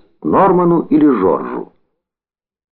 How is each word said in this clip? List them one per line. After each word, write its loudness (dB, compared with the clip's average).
Норману 0
или 2
Жоржу. -2